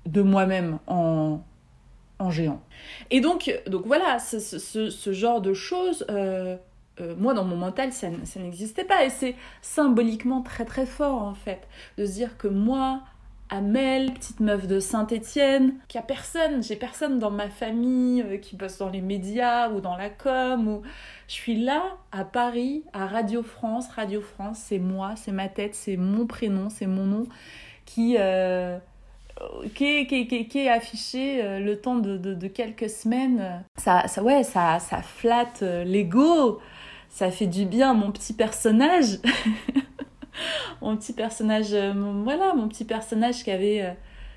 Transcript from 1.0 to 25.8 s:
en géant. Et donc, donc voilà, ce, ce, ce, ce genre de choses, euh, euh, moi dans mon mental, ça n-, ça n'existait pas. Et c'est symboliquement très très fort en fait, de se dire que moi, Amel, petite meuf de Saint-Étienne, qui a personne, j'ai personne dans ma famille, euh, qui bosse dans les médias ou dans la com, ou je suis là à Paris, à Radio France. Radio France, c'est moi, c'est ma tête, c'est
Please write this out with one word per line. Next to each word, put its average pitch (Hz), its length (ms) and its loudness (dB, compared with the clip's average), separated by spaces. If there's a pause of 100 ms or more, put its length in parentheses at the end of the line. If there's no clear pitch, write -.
en 185 140 0
géant. 156 280 0 (520)
Et 254 100 6
donc, 311 320 0 (140)
donc 190 180 -4
voilà, 285 320 2
ce, 226 220 -6
ce, 214 180 -8
ce, 220 320 -4
ce 196 240 -6
genre 226 280 2
de 196 120 0
choses, 359 560 -4
euh, 190 480 -4 (420)
euh, 170 200 -10
moi 247 160 2
dans 190 100 0
mon 175 100 -2
mental, 214 380 -4
ça 196 140 -8
n-, 170 180 -8
ça - 140 -12
n'existait 190 440 -8
pas. 370 220 4
Et 262 60 0
c'est 254 240 -4 (260)
symboliquement 247 800 2
très 240 240 -8
très 254 220 -4
fort 269 340 -2
en 202 140 -6
fait, 190 320 -10 (320)
de 208 80 0
se 190 60 -4
dire 233 220 -6
que - 120 -4
moi, 262 540 2 (500)
Amel, 262 640 2
petite - 280 -8
meuf 202 260 2
de 196 120 2
Saint-Étienne, 254 960 2 (140)
qui - 100 -10
a - 60 -8
personne, 302 580 -2
j'ai 214 140 -6
personne 262 420 -2
dans 214 140 0
ma 202 180 -4
famille, 247 720 2
euh, 196 160 -4
qui - 180 -14
bosse 185 220 -8
dans 190 120 -4
les 190 120 -4
médias 220 680 0
ou 202 120 -4
dans 180 160 -6
la 202 140 -8
com, 254 560 0
ou 208 140 -4 (460)
je - 60 -12
suis 226 260 -2
là 269 220 0 (300)
à 190 140 -6
Paris, 247 580 -2 (100)
à 190 140 -6
Radio 220 340 -2
France. 233 460 -6
Radio 208 340 -6
France, 208 420 -12
c'est 202 140 -4
moi, 190 380 -4
c'est 214 160 -10
ma 190 160 -4
tête, 208 260 -6
c'est 190 240 -6